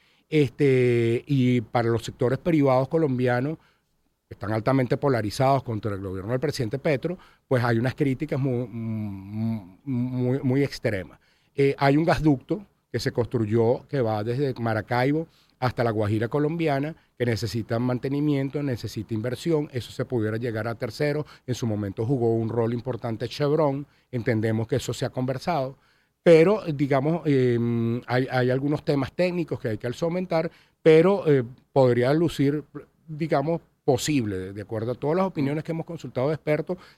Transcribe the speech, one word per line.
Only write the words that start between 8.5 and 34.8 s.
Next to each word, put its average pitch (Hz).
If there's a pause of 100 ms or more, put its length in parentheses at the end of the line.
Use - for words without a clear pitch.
muy, 107
muy, 127
muy 135
extremas. 104 (380)
Eh, 139
hay 143
un 165
gasducto 139 (280)
que 117
se 131
construyó 113
que 143
va 110
desde 123
Maracaibo 123 (320)
hasta 127
La 117
Guajira 107
colombiana, 151 (220)
que 123
necesita 113
mantenimiento, 139
necesita 117
inversión, 127
eso 120
se -
pudiera 110
llegar 113
a 117
terceros, 147 (220)
en 123
su 120
momento 104
jugó 117
un 113
rol 117
importante 120
Chevron, 147 (260)
entendemos 113
que 135
eso 123
se 127
ha -
conversado, 131 (440)
pero, 175 (120)
digamos, 143
em, 120
hay, 127
hay 127
algunos 139
temas 139
técnicos 175
que 123
hay 107
que 123
solventar, 170 (320)
pero, 165
eh, 139 (300)
podría 123
lucir, 147 (460)
digamos, 156 (200)
posible, 123
de, 92
de 104
acuerdo 110